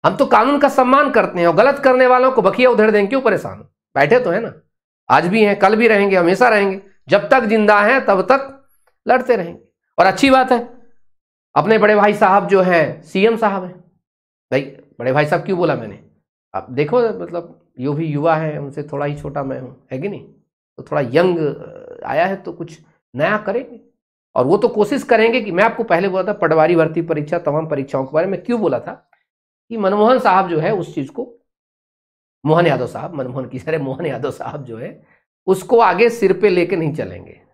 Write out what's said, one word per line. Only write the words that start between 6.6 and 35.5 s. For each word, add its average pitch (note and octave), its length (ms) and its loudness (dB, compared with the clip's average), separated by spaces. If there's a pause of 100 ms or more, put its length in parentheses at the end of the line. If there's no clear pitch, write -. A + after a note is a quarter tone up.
जब G3+ 200 2
तक C4+ 140 4
जिंदा G#3 380 4
हैं A#3+ 240 2
तब G3 160 2
तक C4 360 0 (500)
लड़ते B3 280 2
रहेंगे। E3+ 260 -8 (380)
और F3 60 6
अच्छी A3+ 240 2
बात C4 220 4
है, A#3+ 180 0 (880)
अपने G3 220 2
बड़े G#3 180 4
भाई G#3 180 4
साहब G3 340 2
जो F#3+ 140 4
हैं E3+ 400 0
सीएम G#3+ 360 0
साहब G3 260 -2
हैं। F3+ 160 -16 (720)
भाई C3+ 100 0 (380)
बड़े B2 140 -2
भाई D3 120 2
साहब D3+ 160 -2
क्यों F#3+ 160 -4
बोला E3 180 0
मैंने, A2 240 -12 (560)
आप F#2 140 -8
देखो D3 300 -2
मतलब F3 800 -8
यो C#3 140 -4
भी D#3 120 -6
युवा D#3 300 -2
है, D#3 240 -6
उनसे C#3+ 240 -12
थोड़ा C#3+ 220 -8
ही D3 160 -8
छोटा C#3+ 220 -10
मैं C3 180 -8
हूँ, - 300 -20
है C3 80 -10
कि F#3 100 -8
नहीं, F3 140 -14 (540)
तो - 60 -20
थोड़ा D3+ 180 -4
यंग, E3 360 0
अ, - 680 -10
आया D3+ 200 -2
है G3 100 -6
तो F#3 160 -14
कुछ - 280 -16 (360)
नया F3 220 -2
करेंगे। G#3 420 -8 (560)
और B2 100 2
वो E3 120 2
तो A3+ 100 0
कोशिश G#3+ 360 -2
करेंगे A#3 380 2
कि G#3 100 -8
मैं F3 120 2
आपको A3+ 200 -2
पहले F3+ 260 0
बोला F#3 240 -2
था - 40 -
पटवारी D#3+ 380 2
भर्ती D#3+ 260 0
परीक्षा, D#3+ 360 -4
तमाम D#3+ 300 -4
परीक्षाओं C#3 380 -6
के B2+ 80 -14
बारे E3 140 0
में F#3+ 160 -6
क्यों A#3+ 180 -2
बोला C#3 180 -2
था - 300 -16 (600)
कि A3+ 80 -10
मनमोहन G#3+ 420 2
साहब F#3+ 300 2
जो E3 100 -2
है F3 140 -2
उस F3 220 -8
चीज C3+ 140 -6
को, - 260 -12 (1120)
मोहन E3 220 2
यादव B2+ 200 -2
साहब, C#3+ 260 -12
मनमोहन C3 320 -10
की, B2+ 140 -14
अरे D#3 180 -6
मोहन C3+ 280 -8
यादव C3 260 -6
साहब - 340 -12
जो A2+ 120 -14
है F3 260 -16 (440)
उसको F#3+ 320 0